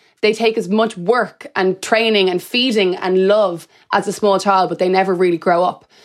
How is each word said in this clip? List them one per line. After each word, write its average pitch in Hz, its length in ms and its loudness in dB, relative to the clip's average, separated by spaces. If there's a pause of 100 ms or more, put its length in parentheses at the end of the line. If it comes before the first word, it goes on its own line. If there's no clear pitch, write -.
(220)
They 214 120 2
take 220 240 0
as 180 120 -4
much 220 260 0
work 190 520 -2 (100)
and 190 240 0
training 220 480 2
and 180 120 -2
feeding 220 540 0
and 185 320 0
love 190 400 0 (240)
as 185 160 0
a 202 60 -4
small 196 260 0
child, 190 300 0
but 170 100 -6
they 185 80 0
never 185 260 0
really 175 240 0
grow 170 280 0
up. - 180 -6 (220)